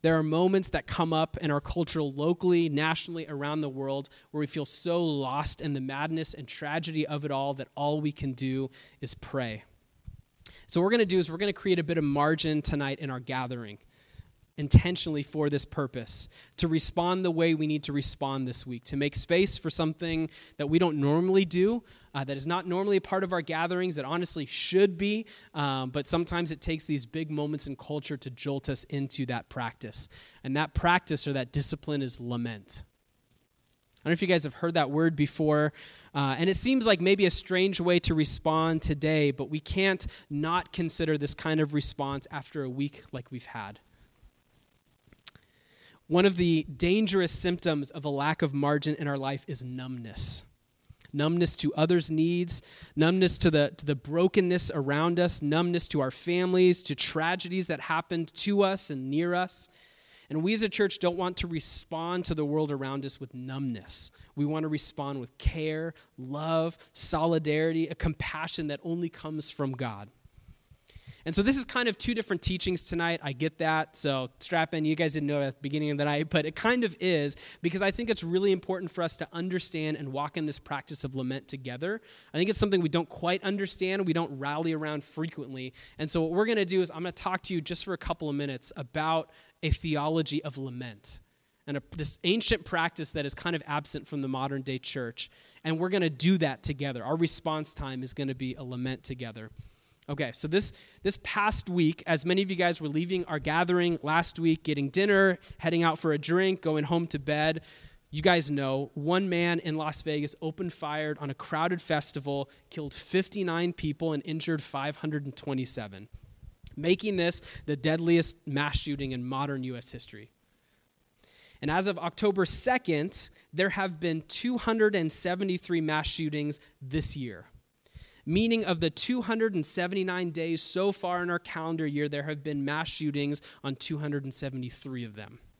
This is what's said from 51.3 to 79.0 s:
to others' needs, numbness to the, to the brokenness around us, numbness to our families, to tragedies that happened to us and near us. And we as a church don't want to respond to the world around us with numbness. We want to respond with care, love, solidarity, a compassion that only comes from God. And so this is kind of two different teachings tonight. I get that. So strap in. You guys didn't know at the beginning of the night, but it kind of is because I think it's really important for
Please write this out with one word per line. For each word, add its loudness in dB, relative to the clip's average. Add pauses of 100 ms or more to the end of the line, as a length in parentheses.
to 0
others' 4
needs, 2 (340)
numbness 6
to 6
the, 2
to -10
the 0
brokenness 4
around 2
us, 4
numbness 2
to 0
our 0
families, 4
to -2
tragedies 0
that -6
happened -2
to 2
us 4
and -6
near 0
us. -2 (600)
And -2
we 2
as 2
a 2
church 0
don't 0
want -2
to -4
respond -2
to 0
the 0
world 0
around -4
us -4
with -14
numbness. -4 (240)
We 0
want -2
to -2
respond -2
with -12
care, -2 (240)
love, -2 (160)
solidarity, 4
a -8
compassion -4
that -6
only -4
comes -6
from -2
God. -6 (1160)
And -2
so 4
this 4
is 2
kind 0
of -4
two 0
different -2
teachings 0
tonight. -2
I -6
get -2
that. 0
So 0 (100)
strap 0
in. 0
You 2
guys 0
didn't -2
know 0
at -2
the -20
beginning -2
of -2
the 2
night, 0
but 2
it -6
kind 2
of -2
is 2 (260)
because 0
I 2
think -4
it's 0
really 2
important -4
for -4